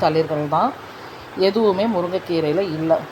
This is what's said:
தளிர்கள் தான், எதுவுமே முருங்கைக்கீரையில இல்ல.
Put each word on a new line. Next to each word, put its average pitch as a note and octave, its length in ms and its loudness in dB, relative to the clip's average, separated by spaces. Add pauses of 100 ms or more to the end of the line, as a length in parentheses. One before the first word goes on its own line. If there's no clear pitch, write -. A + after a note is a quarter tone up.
தளிர்கள் D#3 420 2 (120)
தான், G#3+ 160 2 (760)
எதுவுமே G3+ 460 2
முருங்கைக்கீரையில F3 720 0 (120)
இல்ல. D#3+ 200 2 (140)